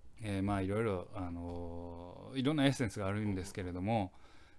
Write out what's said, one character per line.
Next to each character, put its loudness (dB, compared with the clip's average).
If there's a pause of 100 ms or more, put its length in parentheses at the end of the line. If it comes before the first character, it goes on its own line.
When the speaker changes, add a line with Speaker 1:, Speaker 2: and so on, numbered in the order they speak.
(200)
Speaker 1:
う -8
ん。 -
Speaker 2:
え 0
ー、 2
ま 4
あ、 2
い 2
ろ 2
い 2
ろ、 0
あ -4
の -6
ー、 -2
い 2
ろ 4
ん 2
な 6
エ 8
ッ 4
セ 2
ン 0
ス -6
が 2
あ 2
る 2
ん 2
で -2
す -8
け -4
れ -4
ど -2
も、 2 (460)